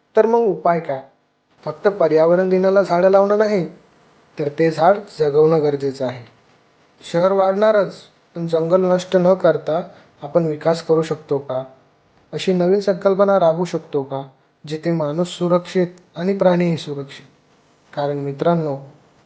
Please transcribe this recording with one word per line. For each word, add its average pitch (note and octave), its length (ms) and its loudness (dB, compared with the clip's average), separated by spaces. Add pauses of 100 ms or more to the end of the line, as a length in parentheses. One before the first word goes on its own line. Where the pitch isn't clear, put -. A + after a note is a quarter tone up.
(180)
तर A3 80 6
मग A#3 140 2
उपाय E3+ 400 0
काय? C3+ 240 -8 (640)
फक्त D3+ 220 -4
पर्यावरण E3+ 600 2
दिनाला F#3+ 320 2
झाडं F3 280 2
लावणं G3+ 280 4
नाही, G#3 280 0 (760)
तर D3 100 -4 (100)
ते D#3+ 120 2
झाड D#3+ 240 4 (240)
जगवणं D#3 440 2
गरजेचं C#3 420 -4
आहे. B2 200 -10 (840)
शहर F3+ 200 2
वाढणारच, G3 640 2 (420)
पण E3+ 120 -6
जंगल E3 340 2
नष्ट F3+ 360 0
न F3+ 160 4
करता E3 540 0 (340)
आपण E3 240 -2
विकास D#3+ 380 -2
करू D#3+ 180 2
शकतो D3 360 -4
का? C3 260 -8 (720)
अशी F#3 200 -2
नवीन F3+ 260 2
संकल्पना G3 600 2
राबवू E3+ 260 2
शकतो D#3+ 380 -6
का, C#3 200 -8 (440)
जिथे D#3 240 -6
माणूस D#3+ 360 -2
सुरक्षित F3 600 -2 (280)
आणि F#3+ 220 -4
प्राणीही F3 400 2
सुरक्षित? C#3+ 480 -12 (680)
कारण C#3+ 220 -4
मित्रांनो, C#3+ 600 -2 (480)